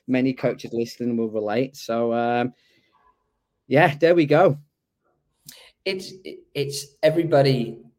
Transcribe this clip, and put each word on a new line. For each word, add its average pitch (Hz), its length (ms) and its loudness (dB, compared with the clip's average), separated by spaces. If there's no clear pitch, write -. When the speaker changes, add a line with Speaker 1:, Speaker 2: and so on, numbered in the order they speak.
Speaker 1:
many 127 280 0
coaches 120 380 -6
listening 117 460 -4
will 113 120 -2
relate. 110 460 -4
So, 117 380 -4
um, 120 400 -2
yeah, 147 300 4
there 165 160 4
we 165 140 2
go. 147 320 4
Speaker 2:
It's, 190 280 -8
it's 139 320 -6
everybody, 147 800 2